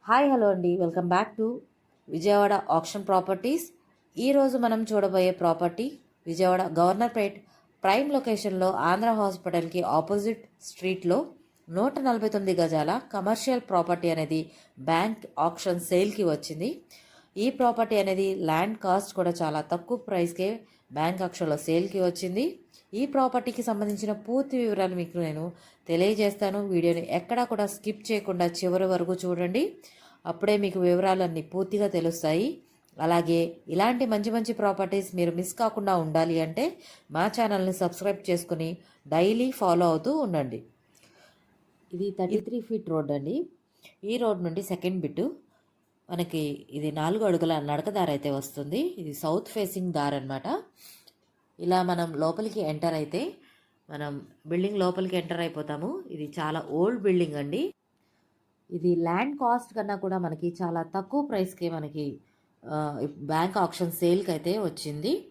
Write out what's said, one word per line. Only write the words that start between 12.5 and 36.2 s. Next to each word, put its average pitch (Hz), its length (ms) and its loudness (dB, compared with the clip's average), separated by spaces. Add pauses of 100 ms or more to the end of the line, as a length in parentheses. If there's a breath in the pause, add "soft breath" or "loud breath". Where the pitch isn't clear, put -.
గజాల 160 420 2 (120)
కమర్షియల్ 220 560 0
ప్రాపర్టీ 175 420 2
అనేది 160 300 0 (380 loud breath)
బ్యాంక్ 170 440 0 (160)
ఆక్షన్ 170 420 0
సేల్కి 196 440 2
వచ్చింది. 160 460 -2 (680 loud breath)
ఈ 208 140 0
ప్రాపర్టీ 233 460 2
అనేది 190 320 2 (200)
ల్యాండ్ 185 300 2
కాస్ట్ 196 360 0
కూడా 175 260 2
చాలా 156 200 0 (120)
తక్కువ 175 260 -4
ప్రైస్కే 185 500 -2 (440 soft breath)
బ్యాంక్ 170 300 0
ఆక్షన్లో 160 340 -2
సేల్కి 175 440 0
వచ్చింది. 180 440 0 (480 soft breath)
ఈ 214 140 -2
ప్రాపర్టీకి 247 560 0
సంబంధించిన 208 500 -2 (120)
పూర్తి 262 340 0
వివరాలు 196 360 0
మీకు 175 240 -4
నేను 156 260 -2 (420 loud breath)
తెలియజేస్తాను. 202 800 2
వీడియోని 170 440 2
ఎక్కడా 233 340 0
కూడా 220 220 0
స్కిప్ 208 400 -6
చేయకుండా 196 400 0 (120)
చివరి 185 280 2
వరకు 180 280 0
చూడండి, 180 480 0 (640 loud breath)
అప్పుడే 185 340 2
మీకు 190 220 0
వివరాలన్నీ 180 640 4 (100)
పూర్తిగా 196 360 0
తెలుస్తాయి. 165 600 2 (480 soft breath)
అలాగే 170 420 2 (300)
ఇలాంటి 233 380 2
మంచి 214 240 0
మంచి 226 220 -2
ప్రాపర్టీస్ 196 600 0
మీరు 170 220 2
మిస్ 185 180 -4
కాకుండా 208 420 0
ఉండాలి 165 440 2